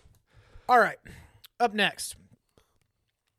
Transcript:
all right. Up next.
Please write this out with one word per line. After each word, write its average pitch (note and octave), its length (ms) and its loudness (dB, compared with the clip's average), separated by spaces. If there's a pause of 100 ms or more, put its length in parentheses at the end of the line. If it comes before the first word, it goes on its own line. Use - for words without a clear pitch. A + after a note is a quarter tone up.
(680)
all B3 100 6
right. F#3 200 2 (600)
Up A#3+ 160 0
next. - 400 -2 (1200)